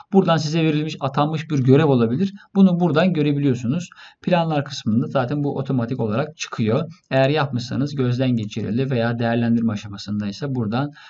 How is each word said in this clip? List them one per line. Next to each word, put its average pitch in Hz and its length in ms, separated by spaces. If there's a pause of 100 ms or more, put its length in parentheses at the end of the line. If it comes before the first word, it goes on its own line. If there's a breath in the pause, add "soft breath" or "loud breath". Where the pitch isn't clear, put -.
(140)
Buradan 170 240
size 151 260
verilmiş, 151 360
atanmış 147 500
bir 139 140
görev 135 220
olabilir. 135 480 (220 loud breath)
Bunu 185 240
buradan 170 340
görebiliyorsunuz. 143 760 (320 loud breath)
Planlar 160 440
kısmında 120 420
zaten 143 360
bu 143 140
otomatik 127 420
olarak 123 380
çıkıyor. 123 540 (200 loud breath)
Eğer 131 180
yapmışsanız 135 680
gözden 127 340
geçirildi 113 600
veya 117 300
değerlendirme 117 540
aşamasındaysa 104 840
buradan 123 360 (180 loud breath)